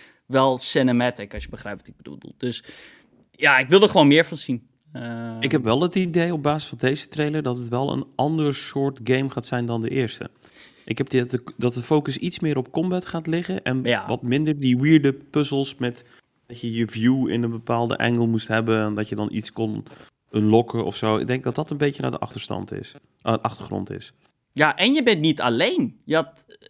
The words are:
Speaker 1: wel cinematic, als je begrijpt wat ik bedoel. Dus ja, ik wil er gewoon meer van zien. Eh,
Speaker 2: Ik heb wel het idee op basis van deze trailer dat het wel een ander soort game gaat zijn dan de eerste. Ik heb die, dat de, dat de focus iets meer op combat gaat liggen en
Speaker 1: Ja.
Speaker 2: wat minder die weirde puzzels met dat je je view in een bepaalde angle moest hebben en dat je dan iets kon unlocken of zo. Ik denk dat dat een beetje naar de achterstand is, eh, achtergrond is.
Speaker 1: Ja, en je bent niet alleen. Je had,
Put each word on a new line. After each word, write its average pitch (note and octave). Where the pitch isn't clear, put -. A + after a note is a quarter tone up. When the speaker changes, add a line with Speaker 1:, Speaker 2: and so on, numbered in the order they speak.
Speaker 1:
wel C3
cinematic, B2
als G#2+
je -
begrijpt G#2
wat -
ik -
bedoel. -
Dus -
ja, C#3+
ik C3
wil F#3+
er G#3
gewoon D#3+
meer D#3
van D#3+
zien. B2
Eh, A#2
Speaker 2:
Ik C3+
heb D3
wel A#2
het F3
idee F3
op D3+
basis D3
van B2+
deze C3+
trailer D3+
dat B2
het A#2+
wel C3
een C3
ander D3+
soort C#3
game C3
gaat -
zijn A#2+
dan A#2
de A#2
eerste. C3
Ik A2
heb C3+
die, C3
dat B2
de, B2
dat A#2+
de B2
focus D3
iets -
meer D3+
op C3
combat F3+
gaat D#3+
liggen E3+
en B2+
Speaker 1:
Ja. A#2
Speaker 2:
wat A#2
minder C#3+
die B2+
weirde C#3+
puzzels C#3
met B2
dat A#2
je A#2
je A2+
view B2
in A#2
een A#2
bepaalde A#2
angle A#2
moest A2+
hebben A2+
en G#2+
dat G#2+
je -
dan G#2+
iets G#2+
kon A2
unlocken A2
of -
zo. A2
Ik -
denk B2+
dat B2
dat D#3
een D#3
beetje C#3+
naar B2+
de -
achterstand -
is, -
eh, A2+
achtergrond G2
is. F#2+
Speaker 1:
Ja, D3
en A3
je D4+
bent A3
niet D#3
alleen. D3
Je C#3+
had, D#3+